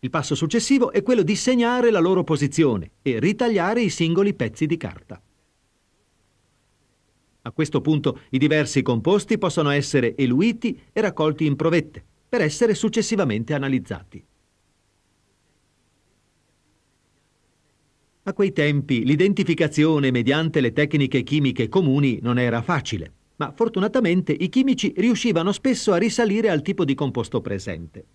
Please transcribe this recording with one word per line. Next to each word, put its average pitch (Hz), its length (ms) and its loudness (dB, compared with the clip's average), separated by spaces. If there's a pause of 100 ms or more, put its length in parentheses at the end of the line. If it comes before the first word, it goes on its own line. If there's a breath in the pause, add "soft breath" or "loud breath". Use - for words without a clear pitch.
Il 131 60 -6
passo 151 260 -2
successivo 233 580 0
è 202 100 2
quello 220 200 2
di 185 140 0
segnare 240 540 2
la 208 80 2
loro 180 260 2
posizione 139 680 0 (100)
e 123 160 -2
ritagliare 208 640 0
i 202 80 0
singoli 180 420 0
pezzi - 320 -4
di 160 140 -2
carta. - 440 -14 (2250)
A 117 100 -12
questo 147 300 -2
punto 147 380 0 (100)
i 131 80 -2
diversi 151 420 2
composti 165 560 0
possono 165 320 0
essere 139 480 0
eluiti 175 640 0 (120)
e 214 120 -4
raccolti 156 420 0
in 147 100 0
provette 156 480 -2 (240)
per 240 140 -2
essere 196 340 2
successivamente 175 800 -2
analizzati. 131 720 -4 (4000)
A 190 100 -6
quei 196 200 0
tempi 147 520 0
l'identificazione 156 1040 2
mediante 139 520 0
le 117 100 0
tecniche 143 500 0
chimiche 131 460 0
comuni 139 540 2
non 120 160 0
era 120 240 0
facile, 117 500 -6 (240)
ma - 160 -6
fortunatamente 190 800 0
i 175 160 -2
chimici 262 480 0
riuscivano 196 560 0
spesso 233 400 0
a 175 60 4
risalire 220 500 0
al 156 140 0
tipo 170 240 -2
di - 80 0
composto 131 480 -4
presente. 90 720 -10